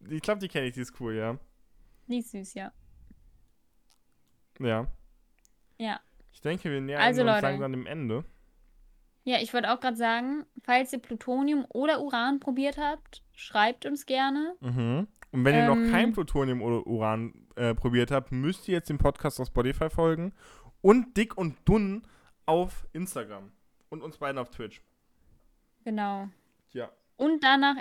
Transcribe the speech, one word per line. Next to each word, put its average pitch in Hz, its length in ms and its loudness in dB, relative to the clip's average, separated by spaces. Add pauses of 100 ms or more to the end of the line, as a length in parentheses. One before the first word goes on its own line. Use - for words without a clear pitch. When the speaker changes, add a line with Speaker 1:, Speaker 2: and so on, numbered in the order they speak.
Speaker 1:
ich 156 140 -8
glaub, 208 180 -2
die 190 80 -8
kenn 143 160 -4
ich, 123 80 -4
die 127 80 -10
ist - 180 -12
cool, 113 160 -6
ja. 113 240 -4 (680)
Speaker 2:
Die 247 140 -4
ist 226 100 -10
süß, 196 240 -14
ja. 190 180 -12 (1900)
Speaker 1:
Ja. 117 260 -2 (920)
Speaker 2:
Ja. 220 220 -6 (320)
Speaker 1:
Ich - 80 -20
denke, 170 300 -4
wir 139 100 -4
nähern 139 220 -2
Speaker 2:
Also, 247 200 4
Speaker 1:
uns 233 80 4
Speaker 2:
Leute. 208 120 4
Speaker 1:
langsam 139 300 -2
dem 127 140 -6
Ende. 143 380 -4 (1000)
Speaker 2:
Ja, 247 160 0
ich 226 120 -6
wollte 233 200 0
auch 254 80 -2
grad 247 180 -2
sagen, 240 480 -2 (160)
falls 254 300 2
ihr 247 80 -4
Plutonium 269 680 -2
oder 277 320 0
Uran 269 400 -2
probiert 277 380 -2
habt, 294 440 -6 (120)
schreibt 220 500 0
uns 277 220 -6
gerne. 277 540 -2
Speaker 1:
Mhm. 123 460 -2 (260)
Und 127 120 2
wenn 139 100 8
ihr 233 120 6
noch 233 100 6
Speaker 2:
Ähm. 233 140 4
Speaker 1:
kein 226 220 4
Plutonium 135 500 0
oder 117 240 0
Uran, 110 600 -2 (100)
äh, 117 180 2
probiert 120 360 2
habt, 135 220 -2
müsst 139 360 -2
ihr 185 60 0
jetzt 165 160 -2
dem 143 80 0
Podcast - 420 0
auf 131 80 -4
Spotify 131 420 0
folgen 165 420 0 (500)
und 226 340 6
Dick 220 220 0
und 165 260 -2
Dun 202 380 4 (440)
auf 175 460 0
Instagram 107 580 -8 (380)
und 156 140 -12
uns 156 160 -14
beiden 139 200 -4
auf 123 120 -6
Twitch. - 320 -14 (1000)
Speaker 2:
Genau. 202 440 -4 (440)
Speaker 1:
Ja. 120 180 -8 (260)
Speaker 2:
Und 302 280 2
danach 277 360 4